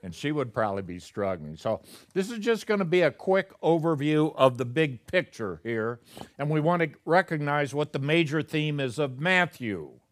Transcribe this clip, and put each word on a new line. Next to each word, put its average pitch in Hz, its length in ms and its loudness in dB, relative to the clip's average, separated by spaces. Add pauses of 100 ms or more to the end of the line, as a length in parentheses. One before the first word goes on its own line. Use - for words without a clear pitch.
and 90 120 -12
she 143 180 -6
would 135 220 -4
probably 101 280 -2
be 90 180 -10
struggling. 87 560 -6
So 110 260 -4 (320)
this 196 180 -2
is 233 80 -8
just 220 260 -2
gonna 202 180 0
be 175 180 4
a 147 100 4
quick 190 400 0 (100)
overview 156 720 2
of 131 220 6
the 127 80 -2
big 131 400 -2
picture 107 580 -4
here, 113 360 -2 (380)
and 147 120 -2
we 156 100 2
wanna 165 280 2 (180)
recognize 147 720 2
what 151 180 -2
the 143 60 -2
major 151 420 2
theme 151 380 -2
is 127 180 -4
of 135 220 -4
Matthew. 131 800 0 (120)